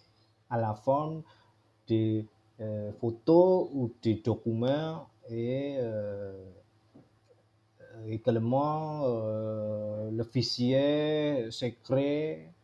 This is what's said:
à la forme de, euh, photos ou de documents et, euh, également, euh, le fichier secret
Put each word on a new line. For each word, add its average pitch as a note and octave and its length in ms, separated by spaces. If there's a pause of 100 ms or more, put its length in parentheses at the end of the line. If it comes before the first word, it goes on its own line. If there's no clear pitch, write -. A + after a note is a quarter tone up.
(500)
à A#2+ 80
la G#2+ 160
forme D#3 480 (680)
de, A2 360 (360)
euh, G#2+ 400
photos F3 720
ou B2+ 180 (120)
de A2+ 100 (100)
documents C3 840 (240)
et, C3 480
euh, G2+ 680 (1600)
également, C#3 960
euh, G#2+ 1040
le A2+ 140
fichier C#3 1300
secret D3 1000 (140)